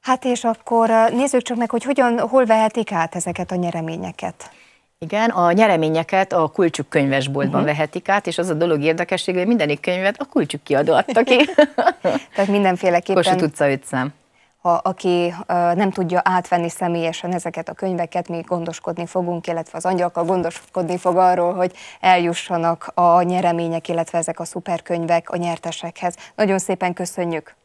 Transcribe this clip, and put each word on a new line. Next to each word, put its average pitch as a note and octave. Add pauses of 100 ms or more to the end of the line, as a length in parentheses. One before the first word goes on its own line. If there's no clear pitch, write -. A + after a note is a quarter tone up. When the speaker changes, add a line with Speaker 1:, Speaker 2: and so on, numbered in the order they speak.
Speaker 1:
Hát B3+
és B3
akkor, A3+
ö, A3+
nézzük B3+
csak A#3+
meg, A#3
hogy A#3
hogyan, A#3+
hol B3+
vehetik A3
át E3
ezeket F3
a F#3
nyereményeket. F3 (480)
Speaker 2:
Igen, G#3
a F3
nyereményeket F3+
a D#3
Kulcsuk E3
könyvesboltban C#3
Speaker 1:
Mhm. C#3+
Speaker 2:
vehetik D3+
át, G3
és E3+
az F3
a E3
dolog D#3
érdekessége, F3
hogy F3+
mindenik D#3
könyvet F#3
a C#4
Kulcsuk E3+
kiadó D3
adta A3
ki. B3 (520)
Speaker 1:
<laughs> -
Tehát G3
mindenféleképpen F#3
Speaker 2:
Kossuth F#3
utca D3
öt C3+
szám. C3 (480)
Speaker 1:
ha, F3
aki, F3 (140)
ö, -
nem F3
tudja F3
átvenni F3+
személyesen E3+
ezeket E3+
a E3
könyveket, F#3
mi E3+
gondoskodni E3+
fogunk, F3
illetve E3+
az E3+
Angyalka F3
gondoskodni F3+
fog F3
arról, F3+
hogy F3+ (280)
eljussanak F3
a F3
nyeremények, E3+
illetve E3+
ezek E3
a E3
szuperkönyvek E3+
a -
nyertesekhez. E3+ (200)
Nagyon G3
szépen F3+
köszönjük. E3+